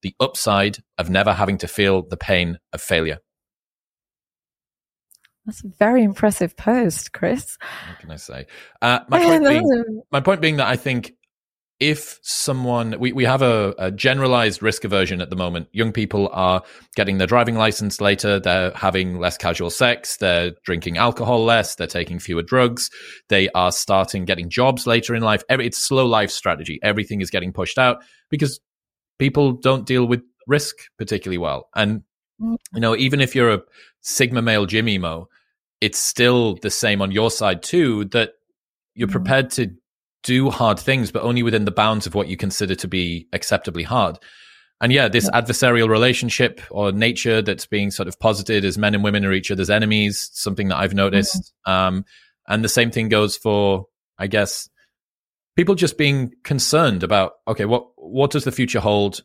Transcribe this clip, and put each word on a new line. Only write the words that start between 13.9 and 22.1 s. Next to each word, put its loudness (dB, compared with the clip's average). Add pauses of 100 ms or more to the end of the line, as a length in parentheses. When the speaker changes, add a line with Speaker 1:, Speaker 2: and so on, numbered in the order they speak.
Speaker 1:
generalized 0
risk -2
aversion 0
at -8
the -8
moment. -4
Young -2
people -2
are 2 (320)
getting 0
their 2
driving 4
license 0
later. 2
They're 0
having -2
less -2
casual -4
sex. -2
They're 0 (100)
drinking -6
alcohol 2
less. 2
They're -6
taking -6